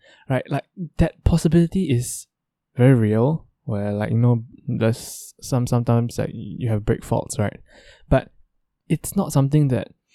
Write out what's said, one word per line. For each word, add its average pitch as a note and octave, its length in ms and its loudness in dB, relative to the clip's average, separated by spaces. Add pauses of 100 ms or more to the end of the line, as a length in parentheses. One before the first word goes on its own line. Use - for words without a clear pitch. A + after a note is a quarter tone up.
(280)
right? B2+ 220 -2
Like, - 160 -4 (320)
that - 260 0
possibility E3+ 640 2
is B2 380 -2 (500)
very B2+ 180 6
real, A#2 520 2 (180)
where, G#2 280 -6
like, G#2+ 180 -4
you A2+ 80 0
know, A#2+ 240 4 (240)
there's - 760 -4
some, B2 280 -4
sometimes, A#2 500 0
like, - 160 -6
you A2+ 340 -8
have G#2+ 160 -2
brake - 200 -2
faults, - 340 -4
right? G2+ 220 -4 (480)
But - 240 0 (560)
it's - 260 -4
not D#3+ 180 -2
something C#3+ 360 2
that A#2+ 240 -4 (220)